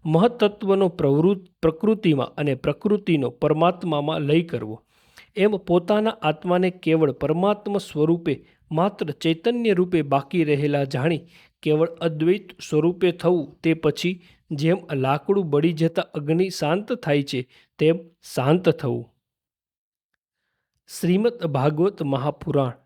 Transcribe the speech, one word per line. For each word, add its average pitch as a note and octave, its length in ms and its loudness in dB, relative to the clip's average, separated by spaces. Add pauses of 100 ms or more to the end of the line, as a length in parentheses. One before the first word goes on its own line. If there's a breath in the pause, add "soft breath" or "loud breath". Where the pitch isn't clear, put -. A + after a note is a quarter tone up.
મહત્તત્વનો G3 840 2
પ્રવૃત-, E3+ 580 2 (140)
પ્રકૃતિમાં D#3+ 720 0
અને D3 220 -2
પ્રકૃતિનો D#3+ 760 0
પરમાત્મામાં D#3+ 920 0
લય D3+ 200 2
કરવો. A2+ 420 -8 (520 soft breath)
એમ G3+ 220 2
પોતાના F#3+ 520 0
આત્માને F3+ 600 0
કેવળ D#3+ 420 2
પરમાત્મા G3 640 -2
સ્વરૂપે E3+ 680 -2 (260 soft breath)
માત્ર E3+ 400 -2
ચૈતન્ય G#3+ 600 -2
રૂપે F3+ 280 0
બાકી C#3+ 420 -2
રહેલા C#3+ 400 0
જાણી C#3+ 360 -2 (420 soft breath)
કેવળ D#3 260 2
અદ્વૈત E3+ 760 -2
સ્વરૂપે F3 500 0
થવું. E3+ 520 -2
તે E3 100 2
પછી D#3+ 480 -2 (300 soft breath)
જેમ D#3+ 260 0 (160)
લાકડું D3 560 0
બળી D3+ 240 2
જતા E3 280 -2
અગ્નિ D#3+ 480 -2
શાંત F3 440 -4
થાય D3 300 0
છે C#3+ 260 -8 (300 soft breath)
તેમ E3 200 4 (360)
શાંત D#3+ 340 2
થવું. A#2+ 440 -4 (1900)
શ્રીમદ G3 460 0
ભાગવત D3+ 580 0
મહાપુરાણ C#3 680 -2 (140)